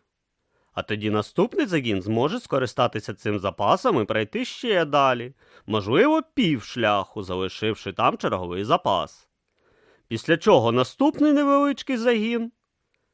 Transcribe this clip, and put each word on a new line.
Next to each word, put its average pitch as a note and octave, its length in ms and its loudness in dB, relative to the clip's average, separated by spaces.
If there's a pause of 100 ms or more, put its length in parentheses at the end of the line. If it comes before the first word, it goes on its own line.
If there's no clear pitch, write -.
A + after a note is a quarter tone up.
(720)
А F#2+ 100 -6
тоді G#2+ 280 -4
наступний F3 560 0
загін A#2+ 360 -2
зможе B2 380 0
скористатися B2 720 -2
цим G#2 240 -4
запасом A2+ 640 0
і - 20 -2
пройти A2 400 -4
ще G3 400 -2
далі, C3+ 500 0 (320)
можливо, D3+ 560 2 (120)
пів D#3 280 0
шляху, G#2 600 -2
залишивши F#2+ 720 -6
там A#2 240 0
черговий F#2 480 -4
запас. G2+ 640 -2 (800)
Після D3+ 280 0
чого C3 360 4
наступний C#4+ 600 2
невеличкий C#4 640 0
загін?» A#3 560 -2 (600)